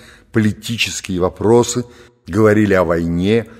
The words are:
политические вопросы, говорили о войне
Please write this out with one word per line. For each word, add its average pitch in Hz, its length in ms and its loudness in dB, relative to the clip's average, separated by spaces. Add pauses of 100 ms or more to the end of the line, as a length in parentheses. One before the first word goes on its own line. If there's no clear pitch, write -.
(320)
политические 104 880 -4
вопросы, 117 640 0 (420)
говорили 104 460 2
о 92 100 2
войне 87 640 0 (120)